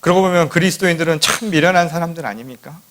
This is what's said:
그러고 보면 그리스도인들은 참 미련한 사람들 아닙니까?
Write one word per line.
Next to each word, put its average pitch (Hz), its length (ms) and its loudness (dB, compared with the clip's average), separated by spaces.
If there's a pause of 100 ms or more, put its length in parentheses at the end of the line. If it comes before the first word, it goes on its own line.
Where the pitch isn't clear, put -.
그러고 180 180 4
보면 175 280 2
그리스도인들은 165 720 0
참 - 280 -2
미련한 175 380 4
사람들 165 380 -6
아닙니까? 127 520 -12 (140)